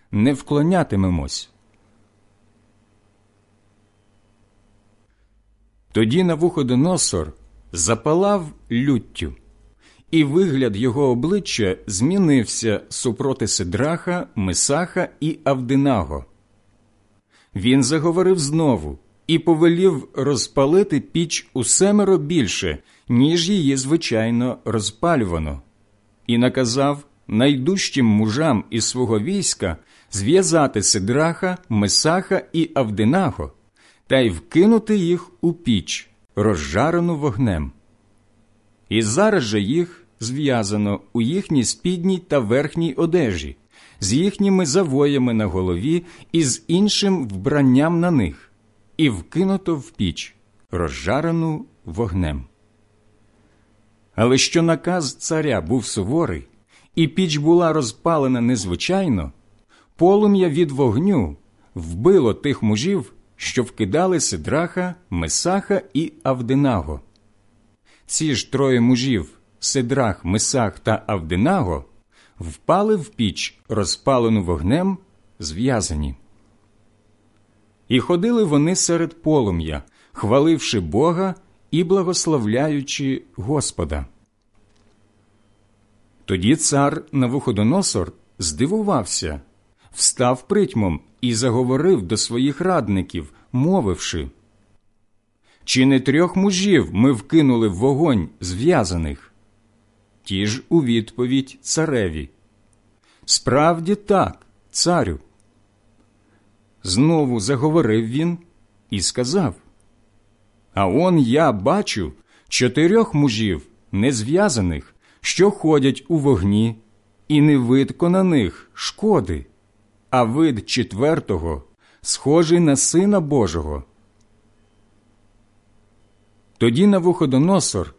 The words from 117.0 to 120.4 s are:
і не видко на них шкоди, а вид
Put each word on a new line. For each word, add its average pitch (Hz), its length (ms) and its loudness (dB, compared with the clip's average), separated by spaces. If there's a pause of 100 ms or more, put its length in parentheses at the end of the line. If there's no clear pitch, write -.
і 147 120 4
не 147 180 6
видко 131 500 2
на 185 140 2
них 151 520 0
шкоди, 98 720 -2 (640)
а 127 120 4
вид 123 480 0